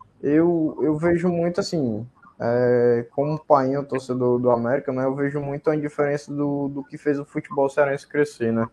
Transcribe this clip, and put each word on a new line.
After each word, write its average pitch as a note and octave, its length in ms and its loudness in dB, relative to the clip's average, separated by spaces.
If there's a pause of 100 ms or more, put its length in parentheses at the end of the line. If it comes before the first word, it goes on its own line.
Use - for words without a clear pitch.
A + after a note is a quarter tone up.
(220)
Eu, D#3+ 600 2
eu D3+ 140 2
vejo F3 320 0
muito F3 320 -2
assim, B2 480 -2 (320)
é, A#2+ 720 2
como D3+ 260 -2
pai, C3+ 340 2 (120)
torcedor B2+ 560 0
do B2 100 2
América, B2 440 0
né, B2+ 100 -2
eu C3+ 100 0
vejo C#3+ 280 -2
muito C#3+ 280 -4
a D#3 60 2
diferença D3 580 -4
do, C#3+ 360 -2
do C#3+ 160 -8
que D3+ 120 -16
fez C#3+ 220 0
o C#3+ 60 -8
futebol C#3 420 -2
cearense C#3 400 0
crescer, C#3+ 460 0
né? A2+ 200 0